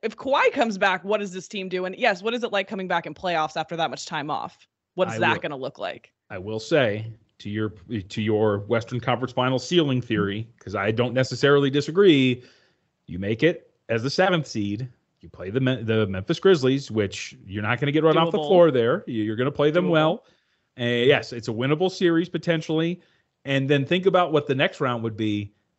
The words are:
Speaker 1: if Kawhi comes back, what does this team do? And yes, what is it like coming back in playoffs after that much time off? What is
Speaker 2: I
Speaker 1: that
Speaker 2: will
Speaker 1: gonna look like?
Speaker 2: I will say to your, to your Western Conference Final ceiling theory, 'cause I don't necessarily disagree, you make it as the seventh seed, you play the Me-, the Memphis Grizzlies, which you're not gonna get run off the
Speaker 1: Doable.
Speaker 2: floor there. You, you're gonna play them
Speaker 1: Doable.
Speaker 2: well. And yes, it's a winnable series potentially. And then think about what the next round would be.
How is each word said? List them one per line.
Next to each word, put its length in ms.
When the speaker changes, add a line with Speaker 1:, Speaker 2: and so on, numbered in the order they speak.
Speaker 1:
if 140
Kawhi 360
comes 260
back, 260
what 160
does 140
this 120
team 220
do? 160
And 100
yes, 280
what 100
is 100
it 100
like 160
coming 200
back 160
in 80
playoffs 420
after 220
that 140
much 160
time 240
off? 360
What 140
is 80
Speaker 2:
I 20
Speaker 1:
that 160
Speaker 2:
will 80
Speaker 1:
gonna 160
look 200
like? 320
Speaker 2:
I 80
will 220
say 520
to 100
your, 220
to 100
your 460
Western 340
Conference 320
Final 260
ceiling 440
theory, 440
'cause 160
I 160
don't 240
necessarily 560
disagree, 720
you 120
make 240
it 300
as 140
the 80
seventh 360
seed, 400
you 100
play 180
the 100
Me-, 240
the 240
Memphis 320
Grizzlies, 520
which 440
you're 160
not 180
gonna 120
get 120
run 140
off 120
the 80
Speaker 1:
Doable. 80
Speaker 2:
floor 240
there. 360
You, 160
you're 140
gonna 140
play 200
them 160
Speaker 1:
Doable. 40
Speaker 2:
well. 340
And 300
yes, 260
it's 160
a 40
winnable 380
series 380
potentially. 720
And 240
then 160
think 180
about 280
what 140
the 80
next 280
round 200
would 140
be. 380